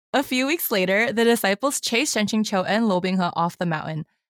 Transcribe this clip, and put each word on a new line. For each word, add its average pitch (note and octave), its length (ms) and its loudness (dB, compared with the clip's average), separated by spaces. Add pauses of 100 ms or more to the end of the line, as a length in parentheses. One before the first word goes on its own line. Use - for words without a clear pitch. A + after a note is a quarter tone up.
(120)
A C4+ 100 2
few C4 240 0
weeks D#4+ 240 -2
later, G3+ 420 2
the A3+ 120 2
disciples A#3 560 2
chase B3+ 320 -2
Shen G#3+ 140 0
Qingqiu G#3 420 0
and A3 200 2
Lo F3+ 120 2
Binghe F#3 340 0
off E3+ 240 -2
the F3+ 80 -2
mountain. D#3 380 -4 (240)